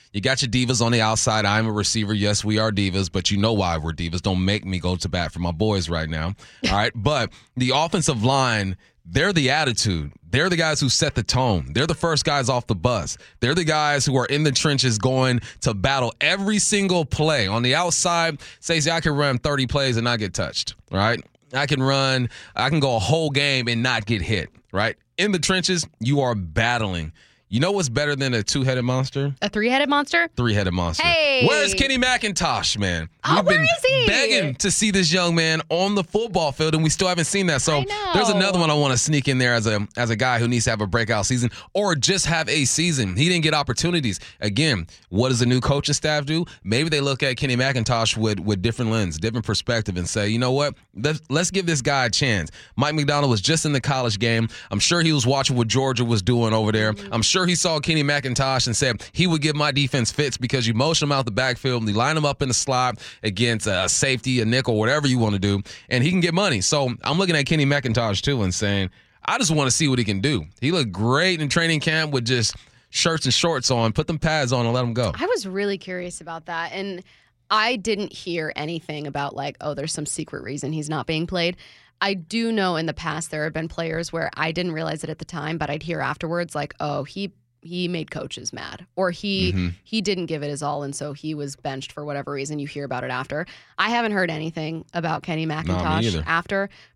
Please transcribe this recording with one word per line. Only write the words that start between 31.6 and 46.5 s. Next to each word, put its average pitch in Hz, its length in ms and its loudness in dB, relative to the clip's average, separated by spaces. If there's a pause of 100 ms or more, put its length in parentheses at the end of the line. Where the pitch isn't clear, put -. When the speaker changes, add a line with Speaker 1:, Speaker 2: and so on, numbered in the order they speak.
Speaker 1:
Kenny 269 220 0
McIntosh, 202 800 0
man? 87 320 -2 (160)
Speaker 2:
Oh, - 120 2
Speaker 1:
We've - 100 2
Speaker 2:
where - 120 6
Speaker 1:
been 640 60 2
Speaker 2:
is 659 200 2
he? 508 240 2
Speaker 1:
begging 226 480 2
to 202 160 0
see 214 180 2
this 185 220 2
young 175 240 2
man 160 320 2
on 190 260 2
the 196 80 2
football 180 480 0
field, 156 240 0
and 160 80 2
we 156 80 4
still 190 160 2
haven't 175 200 0
seen 196 200 0
that. 143 160 2
So 156 140 2
Speaker 2:
I 135 80 2
know. 392 300 -4
Speaker 1:
there's 220 160 4
another 185 280 2
one 165 100 4
I 151 60 4
wanna 139 240 4
sneak 143 300 2
in 131 100 2
there 123 160 4
as 113 140 2
a, 104 180 0 (100)
as 120 140 0
a 113 60 0
guy 123 240 2
who 117 80 2
needs 120 160 2
to 123 60 2
have 110 100 0
a 104 80 -2
breakout 110 360 0
season 123 260 0 (220)
or 196 220 2
just 160 320 2
have 160 220 0
a 143 160 2
season. 131 500 0
He 143 140 2
didn't 175 160 2
get 156 100 2
opportunities. 143 640 0 (220)
Again, 107 480 0 (220)
what 110 180 2
does 127 100 2
the 123 80 2
new 127 140 4
coaching 143 340 0
staff 151 320 -2
do? 160 200 -2 (180)